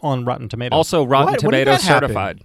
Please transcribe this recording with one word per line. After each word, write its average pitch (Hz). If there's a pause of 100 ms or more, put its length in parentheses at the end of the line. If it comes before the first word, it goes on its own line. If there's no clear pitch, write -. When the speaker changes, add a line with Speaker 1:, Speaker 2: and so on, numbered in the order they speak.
Speaker 1:
on 131
Rotten 123
Tomatoes. 123
Speaker 2:
Also, 160
Rotten 135
Speaker 3:
What? 247
When 151
did 135
Speaker 2:
Tomatoes 135
Speaker 3:
that 190
happen? 135
Speaker 2:
certified. 98